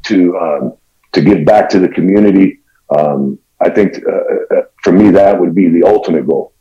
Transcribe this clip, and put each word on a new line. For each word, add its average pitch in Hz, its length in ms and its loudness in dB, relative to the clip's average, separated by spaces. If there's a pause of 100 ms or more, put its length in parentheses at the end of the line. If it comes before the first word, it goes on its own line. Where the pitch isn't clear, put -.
to, 90 320 0
um, 78 360 -6 (380)
to 85 100 0
give 82 220 2
back 107 260 2
to 98 100 0
the 90 100 0
community. 95 680 0 (360)
Um, 69 440 -2 (200)
I - 120 0
think, 190 260 0 (100)
uh, - 480 -4
uh, - 60 0 (220)
for 95 100 0
me, 101 160 4
that 95 300 2
would 85 160 -2
be 92 140 2
the 82 140 2
ultimate 92 440 0
goal. 80 340 -6